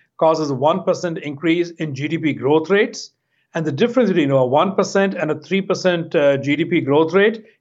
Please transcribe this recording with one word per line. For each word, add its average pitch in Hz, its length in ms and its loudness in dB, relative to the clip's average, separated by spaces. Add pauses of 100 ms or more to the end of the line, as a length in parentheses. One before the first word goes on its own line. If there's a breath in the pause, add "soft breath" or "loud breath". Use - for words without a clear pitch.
(180 soft breath)
causes 160 320 2
a 139 40 -2
one 156 300 0
percent 170 340 -2
increase 160 520 -2
in 151 240 -8
G 131 120 -6
D 156 120 -4
P 143 160 -2
growth 139 340 0
rates. 202 440 -2 (420)
And 165 100 -4
the 151 80 -4
difference 202 380 2
between 160 200 2
a 135 140 4
one 156 300 2
percent 196 400 0
and 156 160 -4
a 147 100 -6
three 196 220 -2
percent, 175 520 -2
uh, 143 220 4
G 135 200 -2
D 156 100 -2
P 147 160 0
growth 156 320 2
rate 214 300 2 (160 soft breath)